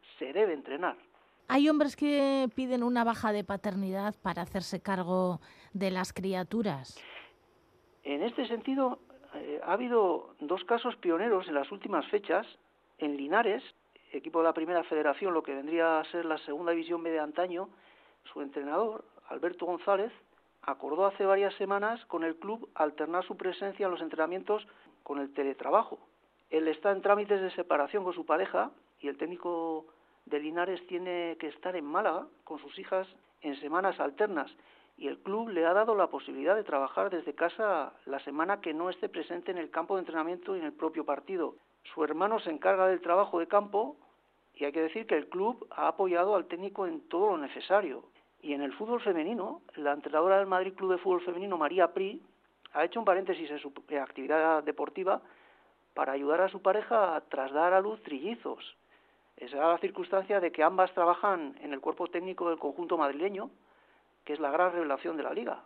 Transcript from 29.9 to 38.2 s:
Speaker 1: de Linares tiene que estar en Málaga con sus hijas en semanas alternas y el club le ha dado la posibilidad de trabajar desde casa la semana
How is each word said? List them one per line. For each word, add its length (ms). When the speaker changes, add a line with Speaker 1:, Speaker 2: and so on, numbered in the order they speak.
Speaker 1:
de 120
Linares 460
tiene 540
que 80
estar 280
en 100
Málaga 420
con 160
sus 180
hijas 300
en 180
semanas 400
alternas 560
y 100
el 100
club 320
le 160
ha 80
dado 220
la 160
posibilidad 440
de 80
trabajar 460
desde 240
casa 600
la 140
semana 420